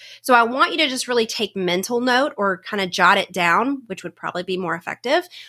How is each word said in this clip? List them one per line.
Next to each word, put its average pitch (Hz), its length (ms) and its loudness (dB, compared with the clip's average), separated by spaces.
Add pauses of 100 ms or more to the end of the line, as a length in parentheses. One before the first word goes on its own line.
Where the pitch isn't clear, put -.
(240)
So 262 100 2
I 240 80 8
want 269 300 0
you 339 80 -2
to 302 80 2
just 254 200 -4
really 233 200 0
take - 280 -6
mental 190 460 -2
note 254 340 2
or 190 280 -2
kind 202 180 -4
of 185 80 -2
jot 190 300 4
it 180 120 -4
down, 196 540 0
which 190 180 -12
would 170 120 -12
probably 165 260 -8
be 185 160 -6
more 175 160 -2
effective. 247 560 -2 (200)